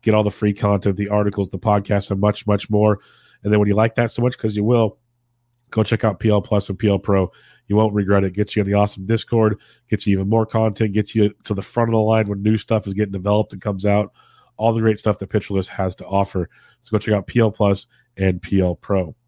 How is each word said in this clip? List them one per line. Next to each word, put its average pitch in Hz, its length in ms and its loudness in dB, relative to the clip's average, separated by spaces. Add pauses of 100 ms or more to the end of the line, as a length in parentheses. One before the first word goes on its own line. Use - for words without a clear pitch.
Get 110 100 2
all 107 120 4
the 104 60 0
free 104 220 -2
content, 101 440 0
the 101 120 -4
articles, 104 400 0
the 95 100 -10
podcasts, 101 520 0
and 95 100 -2
much, 101 260 0
much 104 220 0
more. 104 320 2 (440)
And 104 80 0
then 107 60 4
when 104 100 2
you 101 60 2
like 110 220 0
that 117 140 0
so - 120 -4
much, 123 160 -2
'cause 107 180 -4
you 104 60 -2
will, 113 360 2 (720)
go 110 120 0
check 110 220 0
out 104 160 0
P 113 100 0
L 104 100 4
Plus 101 280 -2
and 95 100 -6
P 107 100 0
L 98 100 2
Pro. 95 320 0 (360)
You 101 100 0
won't 107 180 2
regret 98 300 2
it. 90 100 -4
Gets 101 220 -4
you 104 60 0
in 98 60 -2
the 101 60 0
awesome 101 300 0
Discord, 110 560 0 (300)
gets - 160 -2
you 98 80 2
even 95 140 0
more 110 180 2
content, 110 480 -2
gets 107 200 -2
you 104 200 2 (100)
to 107 100 -4
the 95 80 -6
front 117 280 0
of - 20 0
the 113 60 2
line 110 300 2
when 98 140 -6
new 110 140 2
stuff 107 300 -2
is 98 80 -6
getting 101 180 -4
developed 104 400 0
and 95 80 -14
comes 98 240 -6
out. 104 280 0 (460)
All 113 140 0
the 113 80 0
great 110 180 2
stuff 107 200 -2
that 98 120 -10
Pitcher 101 240 -4
List 95 160 -2
has 95 260 -6
to - 100 -18
offer. 95 420 -2 (340)
So - 100 -10
go 107 60 0
check 107 160 0
out 98 120 -2
P - 140 0
L 110 100 4
Plus 101 360 0 (300)
and 95 240 0
P 98 200 -2
L 90 160 0
Pro. 92 400 -4 (120)